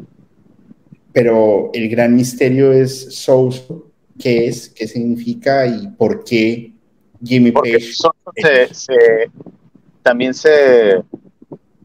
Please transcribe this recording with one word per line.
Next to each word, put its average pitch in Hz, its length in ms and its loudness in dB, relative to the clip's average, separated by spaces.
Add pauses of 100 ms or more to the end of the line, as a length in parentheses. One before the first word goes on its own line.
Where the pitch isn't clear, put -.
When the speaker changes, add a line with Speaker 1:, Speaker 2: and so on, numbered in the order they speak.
(1120)
Speaker 1:
pero 110 640 2
el 113 160 -6
gran 120 260 0
misterio 127 560 0
es 131 440 -2
Soso, 131 760 -2 (280)
¿qué 120 280 0
es? - 220 -10
¿Qué - 180 -12
significa? 120 800 -4
¿Y 107 220 -6 (100)
por 107 260 -2
qué 117 500 -4 (500)
Jimmy 123 280 2
Speaker 2:
Porque 120 220 0
Speaker 1:
Page? 117 200 -2
Speaker 2:
Soso - 200 -2 (220)
se, 143 380 2
se, - 220 -8 (1080)
también 127 300 -2
se, 127 680 4 (840)